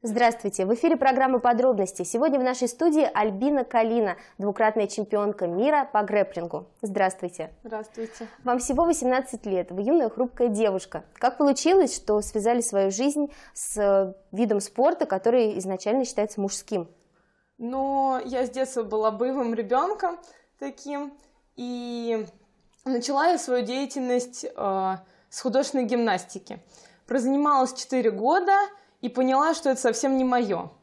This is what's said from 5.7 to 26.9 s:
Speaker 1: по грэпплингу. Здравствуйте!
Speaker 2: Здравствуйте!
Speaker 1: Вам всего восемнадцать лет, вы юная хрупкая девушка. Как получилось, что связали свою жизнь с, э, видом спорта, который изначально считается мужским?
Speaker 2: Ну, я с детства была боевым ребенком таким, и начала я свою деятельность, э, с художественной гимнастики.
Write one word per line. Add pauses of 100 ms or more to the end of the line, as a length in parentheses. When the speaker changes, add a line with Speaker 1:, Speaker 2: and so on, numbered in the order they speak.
Speaker 1:
по
грэпплингу. (160)
Здравствуйте! (100)
Speaker 2:
Здравствуйте! (160)
Speaker 1:
Вам
всего
восемнадцать
лет,
вы
юная
хрупкая
девушка. (100)
Как
получилось,
что
связали
свою
жизнь (240)
с,
э, (180)
видом
спорта,
который
изначально
считается
мужским? (680)
Speaker 2:
Ну,
я
с
детства
была
боевым
ребенком (400)
таким, (420)
и (580)
начала
я
свою
деятельность,
э, (340)
с
художественной
гимнастики. (480)